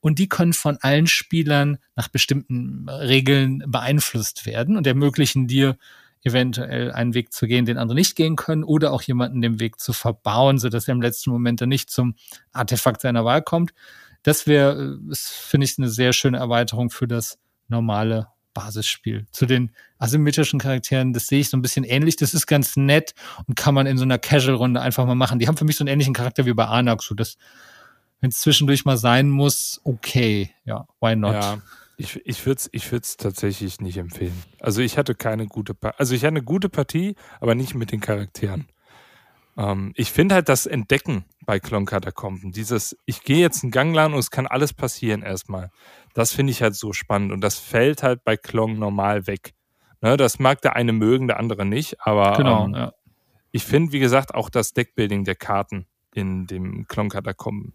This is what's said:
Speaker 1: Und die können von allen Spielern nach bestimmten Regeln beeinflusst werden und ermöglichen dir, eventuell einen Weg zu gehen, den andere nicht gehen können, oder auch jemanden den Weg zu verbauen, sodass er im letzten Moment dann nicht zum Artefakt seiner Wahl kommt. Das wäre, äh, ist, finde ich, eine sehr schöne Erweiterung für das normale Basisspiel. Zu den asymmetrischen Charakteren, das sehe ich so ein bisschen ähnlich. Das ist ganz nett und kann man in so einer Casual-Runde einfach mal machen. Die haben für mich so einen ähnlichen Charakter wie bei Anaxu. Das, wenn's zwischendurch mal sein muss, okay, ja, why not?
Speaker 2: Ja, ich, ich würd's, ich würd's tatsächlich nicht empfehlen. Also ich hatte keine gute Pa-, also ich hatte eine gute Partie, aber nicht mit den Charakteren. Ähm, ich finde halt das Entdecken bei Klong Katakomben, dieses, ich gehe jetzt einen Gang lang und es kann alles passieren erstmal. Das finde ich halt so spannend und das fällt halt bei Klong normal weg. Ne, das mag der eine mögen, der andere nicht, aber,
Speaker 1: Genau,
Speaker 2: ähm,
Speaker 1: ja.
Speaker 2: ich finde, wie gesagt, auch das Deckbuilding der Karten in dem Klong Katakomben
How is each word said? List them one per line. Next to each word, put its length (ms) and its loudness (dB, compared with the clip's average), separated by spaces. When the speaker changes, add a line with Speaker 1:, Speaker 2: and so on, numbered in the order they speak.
Speaker 1:
Und 200 2
die 80 2
können 240 2
von 280 0
allen 280 4
Spielern 680 2
nach 120 -4
bestimmten 800 -2
Regeln 760 2
beeinflusst 800 -2
werden 300 -2
und 100 0
ermöglichen 640 2
dir, 280 2
eventuell 720 -2
einen 220 -2
Weg 180 -2
zu 140 -2
gehen, 200 2
den 120 0
andere 180 -2
nicht 200 2
gehen 200 2
können, 280 -2
oder 280 2
auch 100 -2
jemanden 400 0
den 180 0
Weg 200 -4
zu 120 -6
verbauen, 680 2
sodass 300 -2
er 60 0
im 60 0
letzten 300 -2
Moment 300 0
dann 80 0
nicht 200 -2
zum 260 0
Artefakt 480 0
seiner 240 2
Wahl 180 4
kommt. 300 -2
Das 240 2
wäre, 500 4
äh, 40 -10
ist, 180 -8
finde 360 0
ich, 120 -4
eine 100 0
sehr 240 2
schöne 260 2
Erweiterung 520 0
für 160 -4
das 320 -4
normale 580 0
Basisspiel. 760 -6
Zu 160 0
den 240 2
asymmetrischen 600 2
Charakteren, 540 0
das 160 -2
sehe 120 4
ich 80 0
so 80 -2
ein 60 2
bisschen 220 -2
ähnlich. 320 2
Das 180 0
ist 140 0
ganz 280 2
nett 380 4
und 80 -4
kann 200 2
man 120 4
in 100 2
so 80 2
einer 140 2
Casual-Runde 640 2
einfach 260 0
mal 80 2
machen. 240 2
Die 80 2
haben 100 2
für 80 -2
mich 120 2
so 80 -2
einen 80 -2
ähnlichen 220 2
Charakter 300 0
wie 100 2
bei 120 2
Anaxu. 480 0
Das, 220 -6
wenn's 200 0
zwischendurch 440 4
mal 120 4
sein 340 4
muss, 540 0
okay, 680 0
ja, 220 -8
why 140 2
not? 200 0
Speaker 2:
Ja, 240 -2
ich, 280 -12
ich 180 -8
würd's, 280 -4
ich 200 -8
würd's 240 -6
tatsächlich 640 -6
nicht 160 -8
empfehlen. 460 -8
Also 220 -2
ich 160 -2
hatte 160 0
keine 320 -4
gute 280 -8
Pa-, 240 -6
also 160 0
ich 80 -2
hatte 120 2
eine 80 -2
gute 260 -2
Partie, 460 -2
aber 140 2
nicht 200 -4
mit 180 -4
den 80 -4
Charakteren. 680 -6
Ähm, 400 -4
ich 160 -4
finde 220 4
halt 160 2
das 160 2
Entdecken 580 -2
bei 120 0
Klong 280 -4
Katakomben, 680 -8
dieses, 440 -6
ich 160 -8
gehe 180 2
jetzt 220 2
einen 80 -4
Gang 240 2
lang 180 4
und 60 0
es 120 -2
kann 160 -4
alles 280 -2
passieren 480 -4
erstmal. 480 -10
Das 220 0
finde 160 0
ich 100 -4
halt 140 2
so 180 -8
spannend 400 -2
und 80 -6
das 180 -2
fällt 440 0
halt 220 0
bei 120 0
Klong 420 -2
normal 480 -2
weg. 280 -8
Ne, 160 4
das 200 4
mag 220 4
der 160 0
eine 160 0
mögen, 360 2
der 120 0
andere 240 -4
nicht, 380 -4
aber, 340 4
Speaker 1:
Genau, 300 4
Speaker 2:
ähm, 80 -4
Speaker 1:
ja. 180 -6
Speaker 2:
ich 120 -2
finde, 280 2
wie 80 0
gesagt, 340 2
auch 160 -4
das 240 -2
Deckbuilding 500 -2
der 120 -4
Karten 500 -6
in 320 -6
dem 420 -10
Klong 200 -4
Katakomben 680 -8